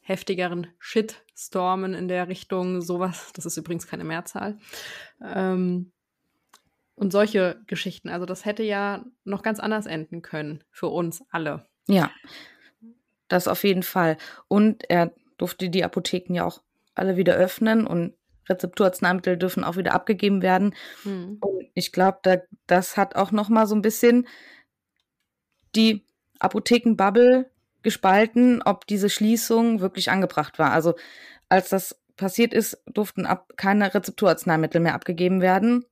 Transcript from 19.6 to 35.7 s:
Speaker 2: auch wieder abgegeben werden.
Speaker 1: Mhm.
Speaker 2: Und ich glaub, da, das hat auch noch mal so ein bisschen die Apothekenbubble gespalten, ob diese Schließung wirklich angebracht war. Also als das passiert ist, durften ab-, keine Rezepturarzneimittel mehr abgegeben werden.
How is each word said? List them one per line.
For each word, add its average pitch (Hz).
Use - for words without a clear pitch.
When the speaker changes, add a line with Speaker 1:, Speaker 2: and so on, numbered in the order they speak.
Speaker 2:
auch 175
wieder 185
abgegeben 196
werden. 185
Speaker 1:
Mhm. 196
Speaker 2:
Und 196
ich 180
glaub, 185
da, 185
das 185
hat 196
auch 190
noch 208
mal 220
so 208
ein 214
bisschen 240
die 220
Apothekenbubble 233
gespalten, 226
ob -
diese 202
Schließung 226
wirklich 185
angebracht 175
war. 147
Also 165
als 185
das -
passiert 226
ist, -
durften -
ab-, -
keine 196
Rezepturarzneimittel 165
mehr 165
abgegeben 180
werden. 202